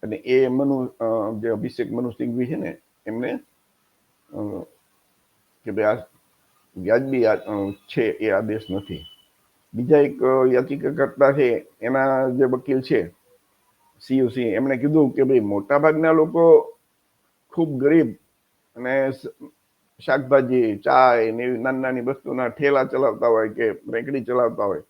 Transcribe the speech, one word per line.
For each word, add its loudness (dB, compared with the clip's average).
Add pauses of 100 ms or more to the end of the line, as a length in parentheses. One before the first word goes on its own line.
અને -8
એ 2
મનુ, -2
અ, -4
જે -6
અભિષેક -6
મનુ -4
સિંઘવી -4
છે -6
ને, -8 (280)
એમને, -6 (1000)
અ, -14 (1300)
કે -10
ભાઈ, -2
આ 2 (840)
વ્યાજબી 0
આ, 4
અ, -4
છે, -6
એ -2
આદેશ -2
નથી. -8 (720)
બીજા 4
એક, 2
અ, 4
યાચિકા -2
કરતા 2
છે, 0 (160)
એના 0
જે 2
વકીલ -2
છે, -4 (840)
સી -2
યુ 2
સી, -4
એમણે -2
કીધું 2
કે 0
ભાઈ, 4
મોટાભાગના 0
લોકો 4 (760)
ખૂબ -4
ગરીબ 2 (600)
અને -2
સ-, -14 (560)
શાકભાજી, 2
ચાય 4
ને -6
એવી -2
નાની -2
નાની -4
વસ્તુના -6
ઠેલા 0
ચલાવતા -2
હોય 2
કે -2
રેંકડી -6
ચલાવતા -2
હોય -4